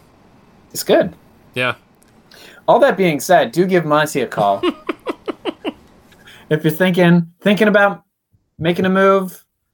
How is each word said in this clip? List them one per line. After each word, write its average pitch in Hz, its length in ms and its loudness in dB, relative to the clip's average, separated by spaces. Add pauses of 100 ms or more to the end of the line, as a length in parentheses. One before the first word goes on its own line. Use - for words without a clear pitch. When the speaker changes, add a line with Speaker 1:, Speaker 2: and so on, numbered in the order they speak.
(720)
Speaker 1:
It's - 120 -12
good. - 300 0 (420)
Speaker 2:
Yeah. 123 200 -4 (920)
Speaker 1:
All 196 120 4
that 240 180 2
being 170 220 0
said, 147 320 0
do 170 140 0
give 180 200 0
Monty 151 360 -2
a 113 60 -4
call. 101 400 -2
Speaker 2:
<laughs> - 60 -2 (1800)
Speaker 1:
If 156 140 -2
you're 160 80 0
thinking, 175 600 2 (100)
thinking 208 260 2
about 202 360 0 (560)
making 175 260 -2
a 185 40 0
move, 190 540 0 (300)